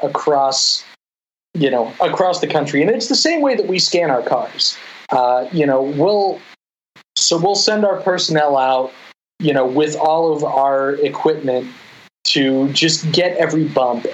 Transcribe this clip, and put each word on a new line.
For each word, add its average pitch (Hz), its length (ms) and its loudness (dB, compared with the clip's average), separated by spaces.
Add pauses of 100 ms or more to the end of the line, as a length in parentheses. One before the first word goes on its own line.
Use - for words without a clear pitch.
across, 139 800 0 (720)
you 143 160 0
know, 117 300 0
across 180 400 0
the 151 80 -2
country. 143 340 0
And 185 80 2
it's - 180 -2
the 269 60 0
same 320 260 2
way 269 140 2
that - 120 -4
we 185 120 -2
scan 175 320 0
our 123 120 0
cars. - 540 -2 (340)
Uh, 127 420 2
you 156 140 2
know, 135 160 2
we'll, 180 580 0 (760)
so - 220 0
we'll 196 160 2
send 214 300 2
our 196 160 0
personnel 156 560 0
out, 131 360 0 (460)
you 151 140 0
know, 131 140 2
with 147 300 0
all 160 360 2
of 147 120 -2
our 139 500 0
equipment 143 720 -2 (560)
to 135 480 0
just 160 400 0
get 175 240 0
every 160 280 0
bump, 123 500 -2